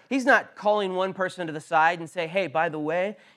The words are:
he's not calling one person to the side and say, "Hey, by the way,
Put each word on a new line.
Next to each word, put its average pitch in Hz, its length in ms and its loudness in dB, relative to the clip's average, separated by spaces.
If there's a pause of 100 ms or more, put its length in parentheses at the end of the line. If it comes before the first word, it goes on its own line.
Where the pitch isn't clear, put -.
he's 262 160 -2
not 226 300 4
calling 208 400 0
one 185 180 -2
person 185 360 -6
to 156 40 -8
the 151 80 -8
side 165 380 2
and 165 100 -10
say, 170 180 -4
"Hey, 180 200 -2
by 160 240 0
the 156 80 -8
way, 180 400 -2 (180)